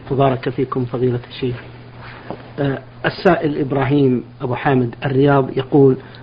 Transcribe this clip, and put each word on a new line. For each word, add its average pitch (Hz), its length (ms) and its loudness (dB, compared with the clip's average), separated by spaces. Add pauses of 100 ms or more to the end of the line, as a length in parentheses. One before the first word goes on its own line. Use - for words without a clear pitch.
(120)
وبارك 131 380 0
فيكم 127 360 -4
فضيلة 120 340 -2 (100)
الشيخ. 123 260 -6 (1040)
آه، 139 220 -2 (240)
السائل 160 540 0
إبراهيم 135 640 2 (180)
أبو 123 140 -4
حامد 123 400 0 (100)
الرياض 135 520 2
يقول: 135 400 4 (260)